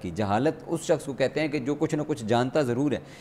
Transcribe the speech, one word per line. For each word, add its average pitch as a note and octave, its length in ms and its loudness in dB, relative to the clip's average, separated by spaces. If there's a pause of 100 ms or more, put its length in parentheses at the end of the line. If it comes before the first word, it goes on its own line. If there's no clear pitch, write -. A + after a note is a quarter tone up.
की। F#2 80 -6
जहालत G#2+ 580 0
उस E3 180 -4
शख्स D#3 200 2
को C#3 60 -6
कहते C3 280 0
हैं D#3 100 0
कि D3 100 -2
जो C3+ 140 -2
कुछ D3+ 200 0
ना D3+ 80 -2
कुछ C#3 220 -4
जानता A#2+ 380 2
ज़रूर B2+ 320 2
है, - 80 -4 (180)